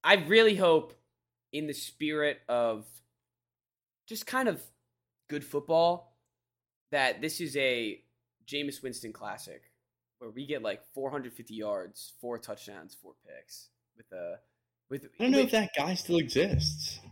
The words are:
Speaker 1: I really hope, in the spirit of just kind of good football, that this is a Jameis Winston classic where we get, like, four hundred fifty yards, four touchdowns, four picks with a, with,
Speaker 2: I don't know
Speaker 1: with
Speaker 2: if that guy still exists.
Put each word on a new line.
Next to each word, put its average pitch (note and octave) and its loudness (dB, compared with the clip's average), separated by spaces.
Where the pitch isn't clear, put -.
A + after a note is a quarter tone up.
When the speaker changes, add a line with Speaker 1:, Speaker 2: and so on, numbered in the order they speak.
Speaker 1:
I F3+ 8
really G#3+ 6
hope, E3 4
in D3+ -6
the D3 -6
spirit D3+ -2
of A#2 0
just A3 -10
kind B3+ 0
of E3+ -2
good D3 -6
football, E3 2
that C3 2
this D#3 -4
is C#3+ -6
a B2 0
Jameis C#3+ -8
Winston A#2+ -10
classic G2 -14
where A#2 -16
we B2+ -12
get, C3+ -6
like, G#2+ -6
four C3+ -6
hundred B2+ -8
fifty A#2 -16
yards, G#2 -8
four A#2+ -8
touchdowns, G2+ -14
four - -20
picks - -20
with A#2 -20
a, F2 -10
with, C3+ -10
Speaker 2:
I G#3 0
don't C4 4
know C#4 6
Speaker 1:
with B3+ 6
Speaker 2:
if - -2
that G#3+ 2
guy D#3 0
still E3+ 0
exists. D3+ 0